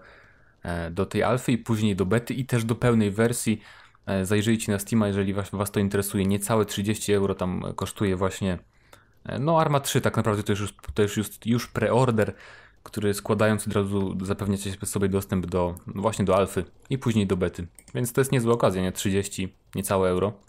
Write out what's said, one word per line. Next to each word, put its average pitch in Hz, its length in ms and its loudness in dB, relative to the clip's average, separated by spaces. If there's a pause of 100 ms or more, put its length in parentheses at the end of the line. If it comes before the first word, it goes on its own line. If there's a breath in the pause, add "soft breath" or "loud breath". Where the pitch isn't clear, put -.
(640 loud breath)
e, 85 280 -6
do 92 160 -2
tej 104 160 0
alfy 123 300 0
i 113 60 2
później 107 380 0
do 95 100 0
bety 113 280 0
i 123 120 -4
też 117 180 0
do 113 100 -2
pełnej 113 360 2
wersji. 113 500 0 (460 loud breath)
E, 95 200 0
zajrzyjcie 107 460 2
na 98 60 0
Steama, 110 280 2
jeżeli 98 280 0
was, 98 160 -4
was 98 200 -2
to 110 100 0
interesuje. 98 460 0
Niecałe 104 380 2
trzydzieści 101 480 -2
euro 98 220 2
tam 90 300 -4 (120)
kosztuje 98 400 -2
właśnie, 92 420 -2 (640 soft breath)
e, - 140 -8
no, 156 220 2
Arma 147 200 2
trzy - 200 0
tak 107 160 0
naprawdę 107 260 2
to 107 100 -2
już, 101 220 -2 (200)
to 110 80 2
już, 101 140 0
już, 107 120 0 (160)
już 117 220 0
preorder, 110 680 2 (480 loud breath)
który 104 320 -2
składając 107 520 0
od 107 60 -4
razu 98 500 0
zapewniacie 98 640 -4
sobie 98 220 0
dostęp 95 380 0
do, 87 280 0 (120)
właśnie 104 380 -2
do 92 120 4
alfy 95 280 0 (260)
i 135 80 -2
później 110 280 2
do 95 100 0
bety. 90 300 -4 (280)
Więc 123 180 -4
to - 80 4
jest 135 120 0
niezła 117 200 4
okazja, 101 300 2
nie? 92 100 0
Trzydzieści 98 640 -2 (200)
niecałe 95 360 2
euro 92 220 2 (160)